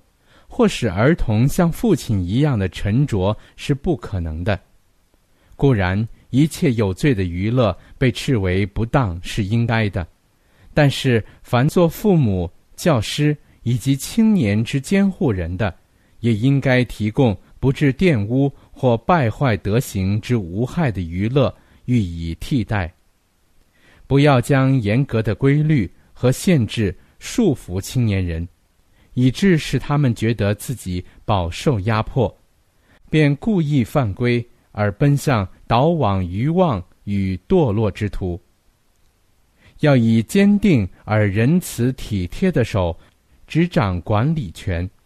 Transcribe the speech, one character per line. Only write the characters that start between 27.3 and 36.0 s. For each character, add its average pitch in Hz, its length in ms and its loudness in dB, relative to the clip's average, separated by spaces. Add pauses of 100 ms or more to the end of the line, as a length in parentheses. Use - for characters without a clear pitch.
缚 90 260 -8
青 123 240 -2
年 98 180 0
人， 85 240 -6 (680)
以 123 160 2
致 185 260 2
使 139 220 -4
他 147 180 -2
们 139 160 2
觉 113 220 -2
得 104 180 0
自 117 220 -8
己 90 280 -8 (220)
饱 92 240 0
受 120 300 -2
压 110 240 0
迫， - 280 -2 (800)
便 147 280 2
故 214 220 0
意 147 240 2
犯 113 300 -2
规 120 340 -2 (240)
而 104 200 -2
奔 143 260 2
向 117 300 0 (180)
倒 123 220 2
往 110 360 0